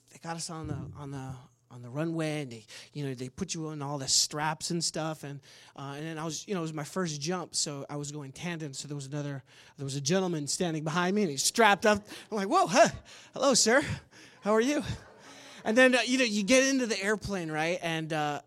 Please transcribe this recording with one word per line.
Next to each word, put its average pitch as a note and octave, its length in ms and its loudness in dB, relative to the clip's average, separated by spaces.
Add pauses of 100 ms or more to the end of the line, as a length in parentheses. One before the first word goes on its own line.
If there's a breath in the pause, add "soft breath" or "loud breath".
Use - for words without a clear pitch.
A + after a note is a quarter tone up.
(120)
they - 100 -20
got E3 140 -6
us E3 160 -8
on D#3+ 160 -8
the, D3 100 -6 (220)
on C#3+ 100 -12
the, C3+ 200 -10 (400)
on B2 120 -18
the A#2+ 80 -16
runway, D#3 540 -4
and B2+ 100 -10
they, A2 120 -16 (280 loud breath)
you D3 120 -6
know, C3+ 80 -4
they B2+ 140 -8
put E3+ 260 -8
you D#3 160 -6
in D3+ 120 -8
all C#3+ 160 -6
the C3 100 -6
straps D#3 640 0
and E3+ 100 0
stuff, D#3 440 -4
and, C#3 160 -12 (340 loud breath)
uh, C#3 220 -10
and D3+ 100 -10
then E3 100 -8
I D3+ 60 -8
was, D#3 240 -8
you G#3 60 -4
know, F3+ 80 -2
it - 20 -4
was D#3+ 100 -6
my D3+ 120 -6
first D#3+ 340 -4
jump, E3+ 340 -6
so C#3+ 360 -4
I D3 80 -6
was D3 120 -6
going D3 220 -12
tandem, D#3+ 420 -8
so - 140 -10
there D3 80 -8
was C#3 120 -8
another, C#3+ 360 -6 (340 loud breath)
there C#3 60 -8
was C3+ 140 -4
a C#3+ 40 -4
gentleman E3 460 2
standing D#3+ 380 -2
behind F3 280 2
me, G#3+ 100 2
and F3 60 2
he C#3 80 -4
strapped G#3 480 6
up. G#3+ 160 6 (300 loud breath)
I'm G#3+ 60 -4
like, G3 100 -2
"Whoa, F4 200 4
huh, B3 200 8 (460 loud breath)
hello, C#4 200 4
sir, A#3+ 300 6 (580 loud breath)
how G#3 140 2
are A3 60 6
you?" C#4+ 200 2 (840 loud breath)
And A3 120 2
then, B3+ 180 8
uh, B3 100 6
you B3 120 2
know, C4 60 4
you G#3 200 2
get B3+ 220 6
into C4+ 200 2
the G#3 180 -2
airplane, G3 480 -2
right? D#3+ 300 0
And, D#3+ 320 -4
uh, D3 340 -2